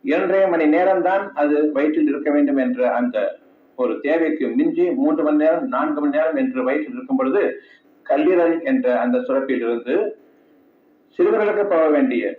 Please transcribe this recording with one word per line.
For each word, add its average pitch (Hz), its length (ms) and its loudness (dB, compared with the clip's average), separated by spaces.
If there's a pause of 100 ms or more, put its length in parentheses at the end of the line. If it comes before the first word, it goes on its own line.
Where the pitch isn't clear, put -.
இரண்டரை 180 440 0
மணி 165 200 0
நேரம் 175 360 2
தான் 196 200 0 (120)
அது 147 200 0 (160)
வயிற்றில் 151 400 0
இருக்க 139 200 -4
வேண்டும் 139 320 2
என்ற 123 160 -2 (120)
அந்த 123 260 -2 (600)
ஒரு 120 220 -2
தேவைக்கு 151 500 -2
மிஞ்சி 156 360 0 (100)
மூன்று - 280 2
மணி 151 200 2
நேரம், 160 240 2
நான்கு 147 340 -2
மணி 139 160 -2
நேரம் 160 240 0
என்று 254 220 -2
வயிற்றில் 277 340 -4
இருக்கும் 262 240 -2
பொழுது 302 200 0 (640)
கல்லீரல் 165 580 2
என்ற 131 240 0 (120)
அந்த 123 200 0
சுரப்பியிலிருந்து 123 760 -2 (1200)
சிறுகுடலுக்கு 208 460 0
போக 160 240 2
வேண்டிய 127 340 0 (160)